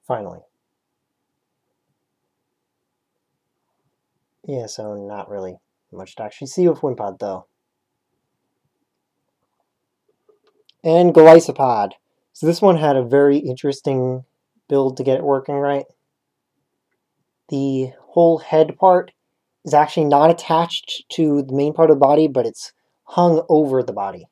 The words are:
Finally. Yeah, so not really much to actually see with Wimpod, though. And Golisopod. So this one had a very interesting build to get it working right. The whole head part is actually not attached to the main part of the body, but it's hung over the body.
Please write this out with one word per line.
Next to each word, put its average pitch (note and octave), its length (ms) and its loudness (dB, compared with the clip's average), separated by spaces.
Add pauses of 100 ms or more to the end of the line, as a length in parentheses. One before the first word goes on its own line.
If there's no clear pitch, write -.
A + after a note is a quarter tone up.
Finally. G3+ 340 -10 (4000)
Yeah, B2+ 200 -10
so G#2 280 -14
not G2+ 360 -16
really F#2 260 -14 (340)
much F#2+ 260 -20
to - 60 -14
actually A2 260 -16
see F3 200 0
with D#3 120 -2
Wimpod, A2 380 -8
though. G2 280 -10 (3250)
And E3+ 320 2
Golisopod. C#3 760 6 (420)
So - 120 -6
this E3+ 140 -2
one F#3+ 160 4
had D3 200 0
a C3 60 0
very C#3+ 360 2
interesting B2+ 880 -6 (440)
build C3+ 280 -2
to C3+ 80 -8
get C3 120 0
it C3+ 80 -6
working C#3 300 -4
right. C#3 320 -4 (1600)
The C3+ 440 -6 (160)
whole E3+ 300 2
head D#3 380 -2
part F#3 360 0 (520)
is C#3+ 80 -6
actually D3+ 340 0
not C#3+ 240 4
attached - 800 -4
to D3 320 -2
the C3 120 -10
main D3 180 -2
part D#3+ 180 2
of D3 60 6
the C3+ 100 2
body, D3+ 220 2
but B2+ 160 -4
it's - 280 -12 (320)
hung E3+ 440 0
over C#3 340 2
the G#2+ 100 -8
body. G2 400 -10